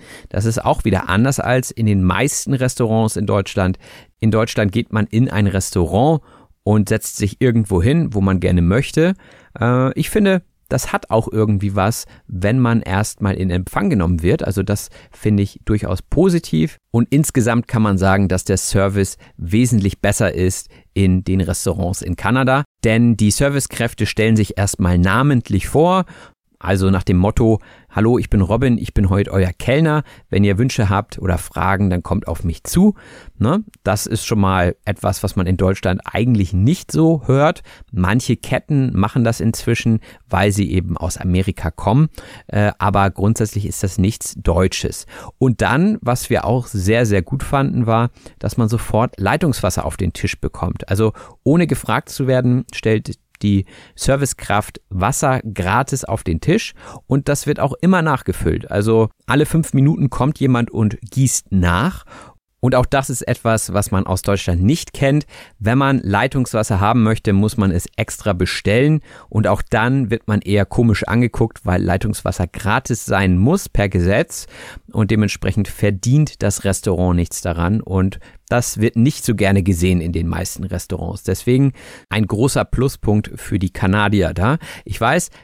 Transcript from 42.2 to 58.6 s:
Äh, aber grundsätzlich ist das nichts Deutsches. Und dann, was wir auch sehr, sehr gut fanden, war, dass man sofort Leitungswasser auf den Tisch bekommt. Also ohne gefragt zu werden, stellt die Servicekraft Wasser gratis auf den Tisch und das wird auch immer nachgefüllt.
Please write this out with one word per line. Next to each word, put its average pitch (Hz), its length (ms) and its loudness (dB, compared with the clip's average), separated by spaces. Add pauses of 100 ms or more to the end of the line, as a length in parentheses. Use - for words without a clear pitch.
Äh, 104 320 0
aber 98 320 2
grundsätzlich 104 560 -2
ist - 160 -8
das 98 160 -4
nichts - 360 -2
Deutsches. - 720 -2 (320)
Und 127 240 2
dann, 156 400 2
was 123 300 -4
wir 110 140 0
auch 120 200 0
sehr, 107 400 0
sehr 101 160 2
gut 131 220 -6
fanden, 135 420 0
war, 113 240 2 (300)
dass - 180 -6
man 117 100 2
sofort 113 520 -2
Leitungswasser 113 640 0
auf 73 100 -6
den 87 160 -2
Tisch - 300 -6
bekommt. - 480 -6
Also 107 240 0 (300)
ohne 160 240 4
gefragt 131 420 -2
zu - 160 -4
werden, 127 480 2
stellt 110 420 -2 (280)
die 101 220 2 (300)
Servicekraft - 920 -2
Wasser 127 520 0
gratis 107 640 -2
auf - 200 -6
den 80 180 -4
Tisch - 320 -2 (320)
und 143 240 0
das 143 160 -2
wird 147 140 -2
auch 131 220 -2
immer 180 200 4
nachgefüllt. 127 720 -2